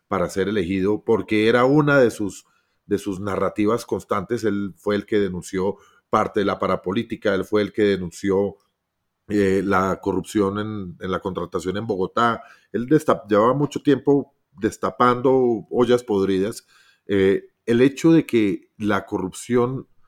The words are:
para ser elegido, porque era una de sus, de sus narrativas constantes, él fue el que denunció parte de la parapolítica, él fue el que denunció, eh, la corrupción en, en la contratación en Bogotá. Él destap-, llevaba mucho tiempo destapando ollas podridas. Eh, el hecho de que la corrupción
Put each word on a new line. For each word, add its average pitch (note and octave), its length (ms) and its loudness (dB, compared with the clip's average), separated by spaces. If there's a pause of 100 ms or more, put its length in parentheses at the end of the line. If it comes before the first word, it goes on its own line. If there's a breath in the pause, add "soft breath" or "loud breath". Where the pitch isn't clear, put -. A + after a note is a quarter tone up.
para F2+ 220 -2
ser F#2+ 180 -4
elegido, F#2+ 560 -2
porque G#2+ 440 0
era A#2+ 180 4
una D3 320 4
de A#2+ 140 6
sus, - 340 -8 (400)
de G2+ 120 0
sus F#2 220 -6
narrativas G2+ 680 -2
constantes, G#2 580 -4
él G2+ 340 -2
fue G#2 180 -2
el G2+ 100 -4
que G#2+ 140 0
denunció F#2 580 -4 (320 soft breath)
parte G#2+ 320 0
de G2+ 40 0
la F#2+ 140 -2
parapolítica, G2 760 -2
él F#2+ 120 -2
fue G#2 180 0
el F#2+ 100 -6
que A2 100 0
denunció, G2 720 -2 (680)
eh, G2 360 2
la F#2+ 380 0
corrupción G2 580 -2
en, G#2 400 -10
en F#2+ 120 -8
la F2+ 80 -2
contratación F2+ 580 -6
en A2+ 100 -8
Bogotá. A2 560 -2 (280 loud breath)
Él A#2+ 160 -4
destap-, C3 400 0
llevaba G#2+ 260 4
mucho C#3+ 280 -4
tiempo C#3 540 0 (160)
destapando B2 800 0 (400)
ollas A#2+ 320 2
podridas. F#2+ 640 -2 (400 soft breath)
Eh, G2 400 2 (180)
el A#2 160 2
hecho C#3 300 2
de D#3+ 140 4
que G#2+ 520 0
la G#2 280 -2
corrupción A#2+ 840 -4 (200)